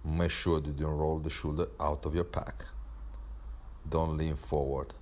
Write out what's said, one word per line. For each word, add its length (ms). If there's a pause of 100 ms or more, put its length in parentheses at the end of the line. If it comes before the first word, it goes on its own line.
Make 280
sure 280
that 60
you 60
don't 260
roll 220
the 100
shoulder 380 (100)
out 280
of 80
your 100
pack. 400 (1200)
Don't 280
lean 180
forward 680